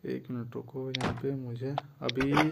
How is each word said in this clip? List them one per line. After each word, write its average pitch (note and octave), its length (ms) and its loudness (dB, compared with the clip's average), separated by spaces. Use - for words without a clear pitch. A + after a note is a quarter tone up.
एक B2+ 240 -6
minute A#2+ 240 -6
रुको, C3 380 -6
यहाँ B2+ 220 0
पे C#3 220 -2
मुझे B2+ 380 -4
अभी C3 300 2